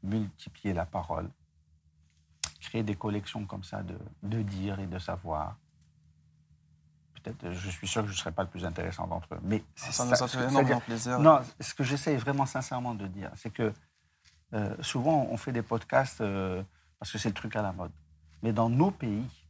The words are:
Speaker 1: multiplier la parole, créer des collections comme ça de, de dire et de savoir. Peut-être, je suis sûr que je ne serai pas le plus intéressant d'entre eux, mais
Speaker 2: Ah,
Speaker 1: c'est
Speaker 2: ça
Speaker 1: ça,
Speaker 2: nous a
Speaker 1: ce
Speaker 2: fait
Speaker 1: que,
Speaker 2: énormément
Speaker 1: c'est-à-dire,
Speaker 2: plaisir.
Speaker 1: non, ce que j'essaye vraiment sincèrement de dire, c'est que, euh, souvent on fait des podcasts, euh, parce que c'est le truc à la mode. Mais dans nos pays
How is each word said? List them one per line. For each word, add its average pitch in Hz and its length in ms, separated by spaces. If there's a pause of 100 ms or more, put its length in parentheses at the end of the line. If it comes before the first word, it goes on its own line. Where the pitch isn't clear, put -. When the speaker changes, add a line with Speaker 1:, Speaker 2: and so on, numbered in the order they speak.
Speaker 1:
multiplier 101 680
la 85 120
parole, 85 440 (1300)
créer - 240
des 104 120
collections 104 500
comme 95 180
ça 98 180
de, 90 160 (240)
de 107 220
dire 98 360
et 98 60
de 90 140
savoir. 85 580 (1600)
Peut-être, - 360
je 92 200
suis 92 160
sûr 110 160
que 104 40
je 101 60
ne 92 40
serai - 140
pas 95 120
le 90 60
plus 92 160
intéressant 87 420
d'entre 87 260
eux, 82 80
mais 104 240
Speaker 2:
Ah, - 100
Speaker 1:
c'est - 160
Speaker 2:
ça - 120
Speaker 1:
ça, - 20
Speaker 2:
nous 123 80
a - 20
Speaker 1:
ce 127 120
Speaker 2:
fait 127 160
Speaker 1:
que, 123 60
Speaker 2:
énormément 139 180
Speaker 1:
c'est-à-dire, 127 180
Speaker 2:
plaisir. 123 340
Speaker 1:
non, 151 220 (180)
ce - 140
que - 100
j'essaye 139 340
vraiment 135 280
sincèrement 123 480
de 101 140
dire, 92 280
c'est - 160
que, 110 220 (800)
euh, 107 280
souvent 143 500
on 117 60
fait 131 140
des 117 120
podcasts, 127 580
euh, 95 400 (380)
parce 101 120
que - 60
c'est 107 120
le 98 60
truc - 200
à 107 80
la 98 80
mode. 87 200 (520)
Mais 113 100
dans 113 160
nos 147 220
pays 113 340 (240)